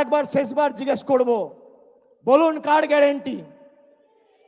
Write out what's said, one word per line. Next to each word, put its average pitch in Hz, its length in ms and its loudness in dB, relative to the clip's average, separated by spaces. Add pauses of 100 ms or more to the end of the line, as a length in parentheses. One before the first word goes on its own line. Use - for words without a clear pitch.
একবার 285 220 0 (100)
শেষবার 277 440 0
জিজ্ঞেস 269 320 -4
করব, 254 200 2 (960)
বলুন, 311 340 4
কার্ড 302 320 2
গ্যারান্টি, 285 440 0 (1120)